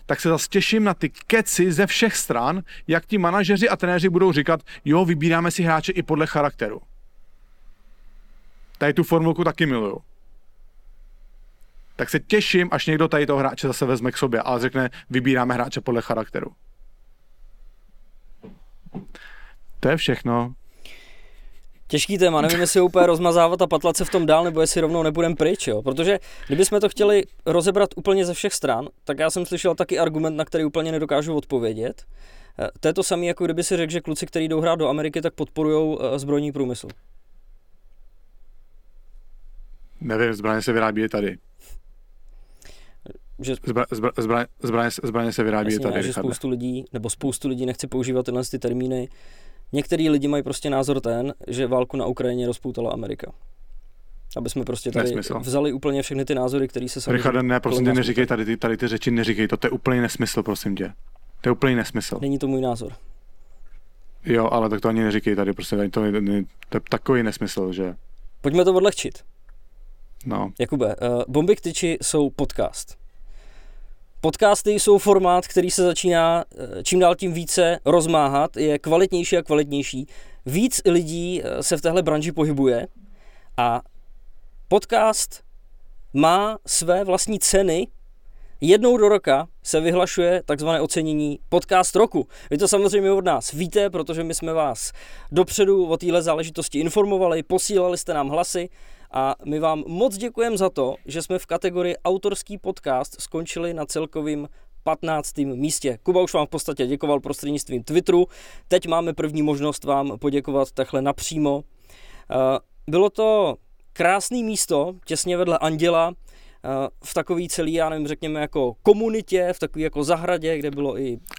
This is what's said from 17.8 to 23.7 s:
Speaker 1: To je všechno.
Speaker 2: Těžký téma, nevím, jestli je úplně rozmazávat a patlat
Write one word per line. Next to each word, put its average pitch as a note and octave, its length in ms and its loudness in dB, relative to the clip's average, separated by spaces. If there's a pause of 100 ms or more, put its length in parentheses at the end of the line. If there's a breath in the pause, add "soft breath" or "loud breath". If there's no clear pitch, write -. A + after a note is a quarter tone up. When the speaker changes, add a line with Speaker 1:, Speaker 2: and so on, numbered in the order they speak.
Speaker 1:
To - 80 0
je D3+ 80 2
všechno. A#2+ 580 -2 (1300 soft breath)
Speaker 2:
Těžký F#3 320 -2
téma, E3+ 220 4
nevím, E3 200 2
jestli F3 180 2
je F#3 40 8
úplně F3+ 240 6
rozmazávat E3+ 560 4
a F3+ 40 2
patlat D#3+ 300 2